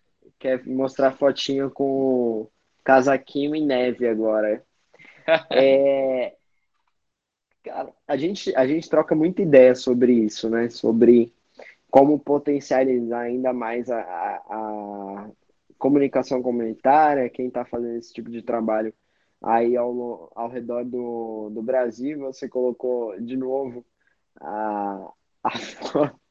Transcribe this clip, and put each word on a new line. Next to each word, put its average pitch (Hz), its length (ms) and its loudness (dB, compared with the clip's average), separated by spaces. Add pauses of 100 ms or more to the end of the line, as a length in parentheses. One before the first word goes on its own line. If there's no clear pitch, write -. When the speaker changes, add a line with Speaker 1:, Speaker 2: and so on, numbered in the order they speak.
(380)
Speaker 1:
Quer 131 280 -4
mostrar 131 420 0
a 131 40 2
fotinha 139 580 0
com 131 760 0 (360)
casaquinho 135 720 2
e 156 40 -2
neve 123 480 0
agora. 110 560 0 (640)
Speaker 2:
<laughs> 160 240 0
Speaker 1:
É, 135 840 2 (1300)
cara, - 280 -12 (140)
a 147 100 -2
gente, 175 400 -4
a 131 100 4
gente 160 220 -2
troca 156 260 2
muita 170 280 0
ideia 131 320 8
sobre 123 380 2
isso, 113 380 2
né? 117 200 0
Sobre 117 640 6 (580)
como 139 280 6
potencializar 135 1040 0
ainda 127 300 -2
mais 120 380 -6
a, 113 100 -4
a, 90 360 -8 (920)
a 110 40 -18 (480)
comunicação 135 640 0
comunitária, 127 880 0
quem 127 200 -8
tá 123 140 -8
fazendo 120 340 -8
esse 117 140 -16
tipo 117 180 -14
de 117 120 -12
trabalho 110 520 -4 (480)
aí 120 340 2
ao, 120 580 -6
ao 117 140 -8
redor 120 360 -8
do, 117 680 -8
do 110 120 -10
Brasil. 127 580 -4
Você 135 280 -10
colocou 123 720 -4
de 120 160 -8
novo 131 480 -6 (560)
a, 101 720 -6 (340)
a 123 60 -2
<laughs> 120 80 -8
foto - 640 -4 (100)